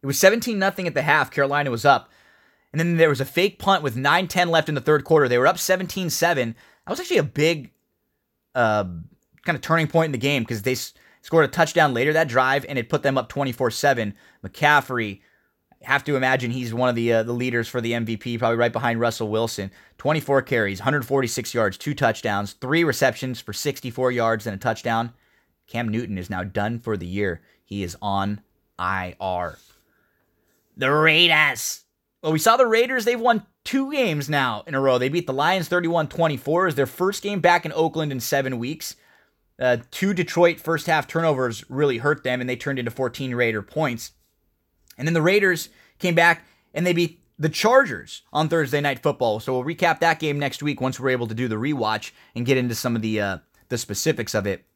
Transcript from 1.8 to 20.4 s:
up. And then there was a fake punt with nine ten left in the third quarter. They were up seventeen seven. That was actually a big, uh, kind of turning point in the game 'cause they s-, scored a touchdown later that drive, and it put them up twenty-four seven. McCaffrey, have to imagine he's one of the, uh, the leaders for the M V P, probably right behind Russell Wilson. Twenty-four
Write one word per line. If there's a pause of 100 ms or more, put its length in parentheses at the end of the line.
up. (640)
And
then
there
was
a
fake
punt
with
nine
ten
left
in
the
third
quarter.
They
were
up
seventeen
seven. (300)
That
was
actually
a
big, (840)
uh, (600)
kind
of
turning
point
in
the
game
'cause
they
s-, (260)
scored
a
touchdown
later
that
drive,
and
it
put
them
up
twenty-four
seven. (280)
McCaffrey, (600)
have
to
imagine
he's
one
of
the,
uh,
the
leaders
for
the
M
V
P,
probably
right
behind
Russell
Wilson. (280)
Twenty-four